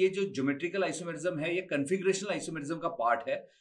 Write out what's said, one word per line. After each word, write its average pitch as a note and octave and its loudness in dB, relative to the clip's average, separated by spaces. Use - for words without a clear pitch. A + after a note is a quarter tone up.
ये F#3+ 8
जो G3 -2
geometrical C#3+ 0
isomerism D#3+ -2
है E3 -2
ये F#3 0
configurational F#3 2
isomerism D#3+ -4
का E3 -2
part A#2 2
है। C#3+ 0